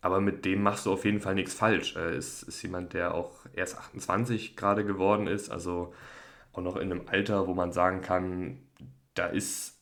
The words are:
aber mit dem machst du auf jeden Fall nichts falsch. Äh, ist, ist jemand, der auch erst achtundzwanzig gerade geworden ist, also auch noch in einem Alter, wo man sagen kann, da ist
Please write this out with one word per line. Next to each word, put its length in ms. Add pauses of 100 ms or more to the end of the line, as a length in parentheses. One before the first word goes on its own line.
aber 200
mit 260
dem 160
machst 240
du 60
auf 120
jeden 160
Fall 140
nichts 180
falsch. 440
Äh, 200
ist, 280
ist 180
jemand, 320
der 200
auch 200 (200)
erst 240
achtundzwanzig 800
gerade 300
geworden 400
ist, 240
also 420 (640)
auch 80
noch 140
in 140
einem 160
Alter, 400
wo 60
man 200
sagen 280
kann, 580 (560)
da 120
ist 560